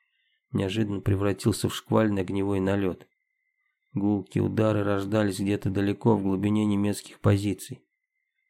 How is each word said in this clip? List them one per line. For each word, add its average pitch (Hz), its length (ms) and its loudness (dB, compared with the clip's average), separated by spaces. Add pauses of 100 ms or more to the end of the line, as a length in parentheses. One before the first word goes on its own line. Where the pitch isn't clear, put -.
(520)
неожиданно 101 480 -2
превратился 101 680 0
в - 60 -6
шквальный 107 480 0
огневой 98 380 -2
налет. 95 460 -2 (840)
Гулкие 101 520 0
удары 104 400 0
рождались 101 560 -2
где-то 101 300 -2
далеко 101 460 2
в 98 60 -2
глубине 101 420 0
немецких 101 560 -2
позиций. 101 640 0 (640)